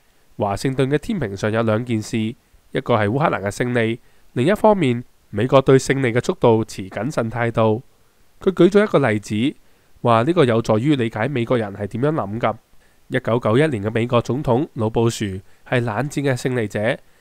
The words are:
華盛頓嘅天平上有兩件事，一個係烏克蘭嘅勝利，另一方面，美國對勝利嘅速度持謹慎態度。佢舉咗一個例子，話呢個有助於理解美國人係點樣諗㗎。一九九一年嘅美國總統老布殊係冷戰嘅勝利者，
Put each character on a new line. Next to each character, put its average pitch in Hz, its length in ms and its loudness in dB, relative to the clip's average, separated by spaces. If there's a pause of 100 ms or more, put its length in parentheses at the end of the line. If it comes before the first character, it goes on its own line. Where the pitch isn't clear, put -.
(360)
華 101 200 -2
盛 135 180 -2
頓 131 140 0
嘅 147 100 0
天 208 220 -4
平 98 160 -4
上 107 160 -2
有 113 100 0
兩 110 220 0
件 113 180 -2
事， 113 160 -6
一 - 640 -6
個 120 140 2
係 107 120 2
烏 120 120 0
克 165 160 0
蘭 95 40 -8
嘅 98 80 -4
勝 123 240 -4
利， 113 280 -2 (320)
另 127 140 -2
一 185 80 2
方 214 220 4
面， 123 280 0 (260)
美 107 160 -2
國 135 160 4
對 135 160 6
勝 135 220 0
利 123 120 0
嘅 120 120 0
速 185 80 -2
度 113 320 4
持 95 260 -10
謹 117 240 -4
慎 117 160 -2
態 117 220 -4
度。 113 320 0 (560)
佢 196 100 2
舉 - 180 4
咗 202 140 4
一 214 60 2
個 139 200 2
例 107 120 0
子， 110 340 -2 (480)
話 117 220 4
呢 160 80 0
個 175 120 4
有 117 160 4
助 113 160 2
於 139 200 2
理 117 120 -2
解 110 200 -4
美 131 160 -2
國 127 120 0
人 104 160 -4
係 98 140 -6
點 110 160 -6
樣 147 80 2
諗 113 300 -4
㗎。 117 160 -2 (540)
一 131 100 -2
九 113 180 0
九 110 180 2
一 147 120 4
年 104 140 -4
嘅 107 80 -2
美 113 160 -2
國 117 140 2
總 120 220 -4
統 135 320 0
老 110 160 -2
布 117 180 2
殊 113 160 -4 (440)
係 127 120 0
冷 120 300 -4
戰 - 0 -
嘅 139 260 -2
勝 127 180 -4
利 117 120 -2
者， 110 320 -2 (220)